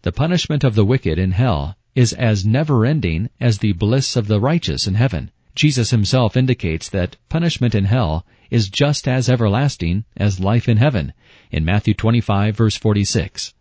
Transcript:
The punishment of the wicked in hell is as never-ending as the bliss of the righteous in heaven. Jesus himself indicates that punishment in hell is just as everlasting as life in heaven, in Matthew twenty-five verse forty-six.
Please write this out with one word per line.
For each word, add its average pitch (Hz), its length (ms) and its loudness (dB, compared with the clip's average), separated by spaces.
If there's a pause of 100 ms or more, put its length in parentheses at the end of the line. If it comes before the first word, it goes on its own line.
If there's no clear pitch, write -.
The - 100 -4
punishment 160 520 0
of 123 100 2
the 104 120 4
wicked 95 340 0
in 92 120 0
hell 90 440 0 (180)
is 120 200 2
as 107 300 0
never-ending 117 840 0 (100)
as 117 200 0
the 104 140 0
bliss 110 420 0
of 117 120 0
the 107 120 2
righteous 123 480 -2
in 95 80 -2
heaven. 107 340 0 (240)
Jesus 131 380 2
himself 113 440 2
indicates 120 540 -2
that 90 280 -4 (120)
punishment 160 460 -2
in 98 100 2
hell 98 400 0 (240)
is 110 200 0
just 143 380 -2
as 127 220 0
everlasting 113 760 0 (120)
as 98 220 0
life 107 280 0
in 113 100 2
heaven, 110 360 0 (380)
in 78 120 -2
Matthew 101 300 0
twenty-five 107 640 0
verse 110 180 2
forty-six. - 840 -2